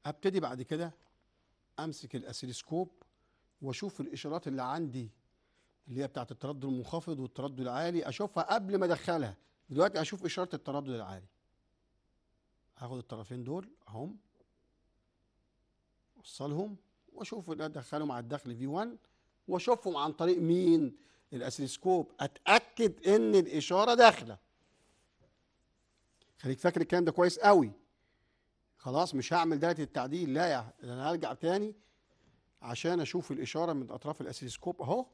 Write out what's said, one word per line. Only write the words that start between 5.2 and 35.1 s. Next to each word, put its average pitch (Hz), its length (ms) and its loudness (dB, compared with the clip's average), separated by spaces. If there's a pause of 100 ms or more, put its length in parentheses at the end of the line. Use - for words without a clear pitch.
اللي 131 140 -6
هي 139 40 -4
بتاعت 135 260 -10
التردد 135 320 -10
المنخفض 139 540 -6
والتردد 131 420 -8
العالي، 156 480 -4
أشوفها 196 460 -2
قبل 196 240 -2
ما 185 80 2
أدخلها. 160 500 -2 (340)
دلوقتي 175 300 2
أشوف 175 240 -6
إشارة 180 320 -4
التردد 139 320 -6
العالي، 95 380 -10 (1500)
هاخد 127 200 -10
الطرفين 120 460 -12
دول 180 260 -8 (180)
أهم، 135 280 -12 (2000)
أوصلهم 185 600 -8 (360)
وأشوف 190 380 -10
إن 151 100 -6
أدخلهم 151 520 -6
على 120 100 -6
الدخل 120 340 -8
في 127 100 -6
وان 190 320 -6 (500)
وأشوفهم 180 480 0
عن 147 160 0
طريق 175 260 2
مين؟ 165 580 4 (360)
الأسيلسكوب، 139 880 -2
أتأكد 190 880 2
إن 214 260 6
الإشارة 185 600 4
داخلة. 208 440 8 (2000)
خليك 131 200 -4
فاكر 170 220 2
الكلام 175 240 2
ده 165 80 2
كويس 175 260 4
قوي. 175 340 8 (1080)
خلاص 151 320 0
مش 131 180 -2
هعمل 165 260 2
دايرة 165 220 2
التعديل، 143 540 -4
لا 165 120 2
يا، 123 260 -2 (100)
ده 123 120 -10
انا 135 160 -2
هرجع 175 240 -2
تاني 202 400 -2 (880)
عشان 156 380 -2
اشوف 160 320 -4
الاشارة 160 400 -4
من 131 180 -6
اطراف 131 300 -8
الاسيلوسكوب - 600 -10
اهو. 202 320 -2